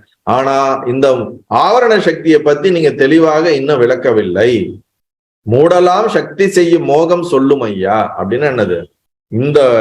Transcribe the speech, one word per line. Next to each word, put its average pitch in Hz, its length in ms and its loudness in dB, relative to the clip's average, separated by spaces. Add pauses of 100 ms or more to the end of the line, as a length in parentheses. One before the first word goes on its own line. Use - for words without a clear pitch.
(240)
ஆனா 135 600 -2
இந்த 131 220 0 (480)
ஆவரண 214 440 2
சக்தியை 160 400 0
பத்தி 147 320 0
நீங்க 160 200 0
தெளிவாக 156 600 2
இன்னும் 139 300 0
விளக்கவில்லை. 113 680 0 (960)
"மூடலாம் 180 600 2
சக்தி 196 400 -2
செய்யும் 170 380 0
மோகம் 165 380 0
சொல்லும் 135 380 0
ஐயா" 101 360 -2 (220)
அப்படின்னு 113 320 -2
என்னது, 90 340 -4 (420)
இந்த 143 320 0 (220)